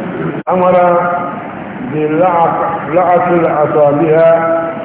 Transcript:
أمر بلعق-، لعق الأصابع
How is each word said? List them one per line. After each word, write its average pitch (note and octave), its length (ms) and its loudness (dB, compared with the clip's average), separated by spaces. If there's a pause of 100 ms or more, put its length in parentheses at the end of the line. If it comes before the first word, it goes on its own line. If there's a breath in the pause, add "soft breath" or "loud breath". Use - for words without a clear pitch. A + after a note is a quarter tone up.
(500)
أمر F3+ 240 2 (1160)
بلعق-، D#3+ 1000 0
لعق F3 340 2
الأصابع D3+ 920 2 (680)